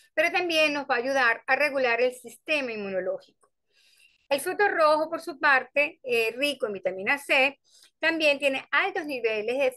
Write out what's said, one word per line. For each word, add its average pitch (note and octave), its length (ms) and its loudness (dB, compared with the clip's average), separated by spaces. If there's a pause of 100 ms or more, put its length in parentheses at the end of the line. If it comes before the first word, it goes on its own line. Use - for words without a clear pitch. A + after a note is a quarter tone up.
(140)
Pero E4 180 2
también E4 400 2
nos C#4+ 140 -6
va B3 100 0
a - 20 0
ayudar B3 480 0
a C4+ 100 2
regular C4 440 0
el B3 140 2
sistema B3+ 580 -6
inmunológico. F#3+ 800 -8 (760)
El C#4 120 0
fruto F#4+ 280 2
rojo, D#4 400 4
por D#4+ 120 -6
su D#4+ 180 -10
parte, C#4+ 640 0
eh, A#3 340 0
rico C4+ 300 -2
en G#3+ 60 -2
vitamina F#3+ 460 -4
C, C#4 420 0 (380)
también D#4 400 0
tiene C#4 320 -2
altos F4+ 360 0
niveles A3+ 520 -2
de C4 180 2